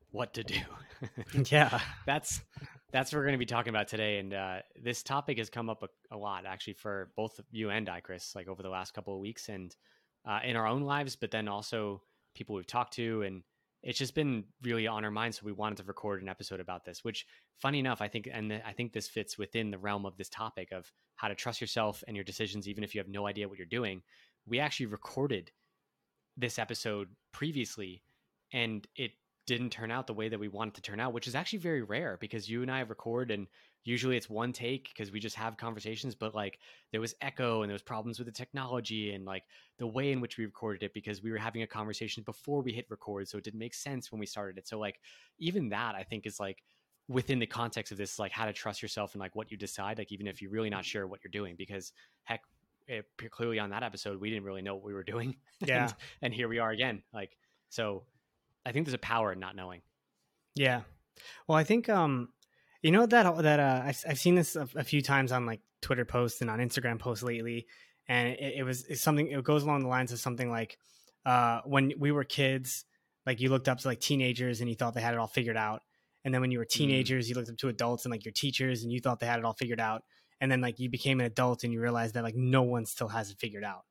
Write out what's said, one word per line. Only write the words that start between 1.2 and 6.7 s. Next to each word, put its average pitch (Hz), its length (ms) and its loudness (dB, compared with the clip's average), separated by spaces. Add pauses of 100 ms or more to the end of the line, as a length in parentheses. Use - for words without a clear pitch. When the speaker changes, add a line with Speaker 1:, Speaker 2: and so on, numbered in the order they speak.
Speaker 1:
<laughs> 135 160 4
Speaker 2:
Yeah. 143 300 8 (260)
Speaker 1:
That's, - 340 0 (520)
that's 131 200 2
what 151 60 0
we're 139 60 2
gonna 139 140 4
be 120 80 0
talking 117 240 0
about 107 180 2
today. 107 300 0
And, 98 140 -6
uh, 95 280 -4 (200)
this 120 220 -4
topic 143 360 -2
has 110 120 -4
come 117 180 -6
up 110 140 -4
a, - 320 -14
a - 20 -8
lot, 98 300 -6
actually, 95 280 -10